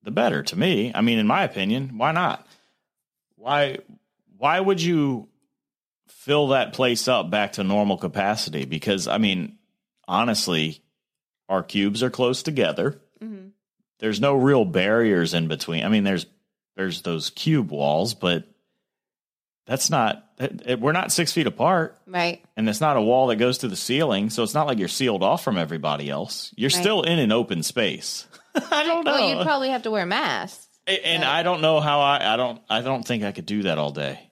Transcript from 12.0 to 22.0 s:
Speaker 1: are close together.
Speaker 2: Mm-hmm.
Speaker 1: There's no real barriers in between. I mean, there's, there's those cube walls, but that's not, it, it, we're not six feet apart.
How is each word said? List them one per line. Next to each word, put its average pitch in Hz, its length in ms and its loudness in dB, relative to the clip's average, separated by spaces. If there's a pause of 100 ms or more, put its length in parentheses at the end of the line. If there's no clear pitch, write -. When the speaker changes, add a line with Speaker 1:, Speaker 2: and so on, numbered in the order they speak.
Speaker 1:
are 127 60 0
close 127 340 -2
together. 117 560 0 (240)
Speaker 2:
Mm-hmm. 196 240 -16 (520)
Speaker 1:
There's 107 200 -4
no 139 140 2
real 131 320 4
barriers 92 680 2
in 82 140 0
between. 80 380 -4
I - 20 -2
mean, 107 160 4
there's, 95 220 0 (500)
there's 95 280 -4
those 82 260 -4
cube 143 420 0
walls, 76 420 0
but 87 300 -2 (1200)
that's - 240 -2
not, 123 360 0 (140)
it, - 260 -6
it, 123 140 -2
we're 135 120 0
not 180 200 0
six 165 200 0
feet 151 160 0
apart. 160 580 0